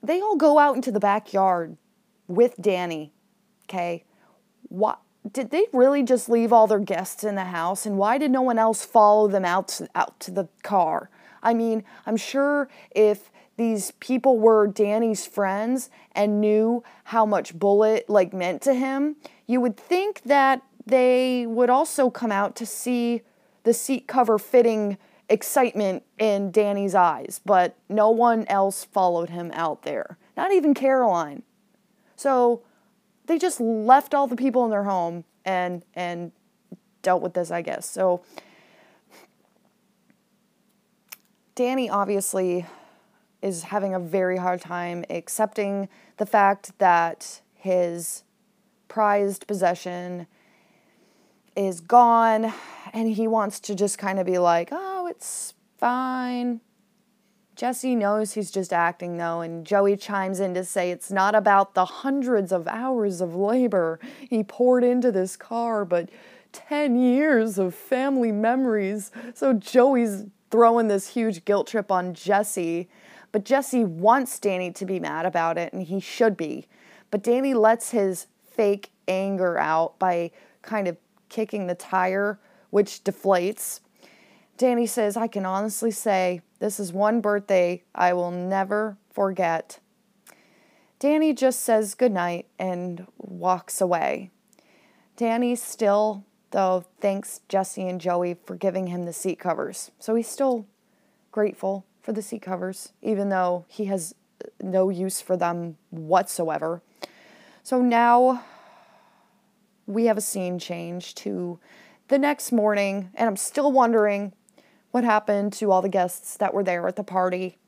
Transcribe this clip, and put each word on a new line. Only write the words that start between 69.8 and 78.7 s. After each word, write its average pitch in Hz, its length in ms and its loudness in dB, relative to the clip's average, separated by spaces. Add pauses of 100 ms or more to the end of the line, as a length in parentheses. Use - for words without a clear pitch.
throwing 233 380 6
this 202 200 -2
huge 220 360 -4
guilt 202 220 0
trip 208 260 -4
on 180 220 -2
Jesse, 175 760 -2 (420)
but 202 140 -2
Jesse 262 400 0
wants 214 540 0
Danny 185 340 -4
to 190 140 -10
be 185 120 -4
mad 165 280 -6
about 165 320 -2
it, 170 160 -6
and 190 80 -6
he 180 180 -6
should 220 360 0
be. 151 300 -8 (440)
But 202 120 -4
Danny 262 300 0
lets 226 380 4
his 196 360 -2 (160)
fake 202 480 -2 (160)